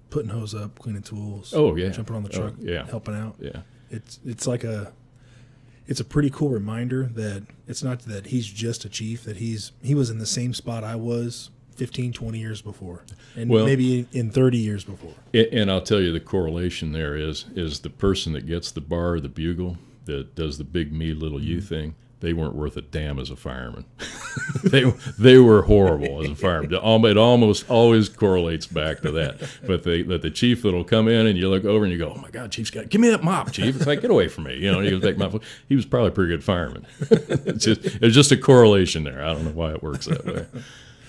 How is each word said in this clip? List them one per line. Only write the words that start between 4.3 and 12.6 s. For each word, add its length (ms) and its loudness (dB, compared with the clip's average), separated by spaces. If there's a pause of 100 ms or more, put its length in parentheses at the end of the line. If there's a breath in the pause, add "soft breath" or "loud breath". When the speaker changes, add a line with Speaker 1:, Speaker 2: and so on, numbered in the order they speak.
Speaker 1:
like 180 -4
a, 300 -8 (960 soft breath)
it's 120 -6
a 60 -6
pretty 240 -2
cool 200 -4
reminder 640 -4
that 300 -8 (240)
it's 160 -12
not 180 -6
that 260 -14
he's 200 -4
just 380 -8
a 40 -14
chief, 340 -10
that 140 -12
he's, 340 -8 (100)
he 140 0
was 140 0
in 100 -8
the 60 -8
same 280 -4
spot 300 -10
I 120 -10
was 540 -6 (260)
fifteen, 380 -6
twenty 260 -10
years 220 -10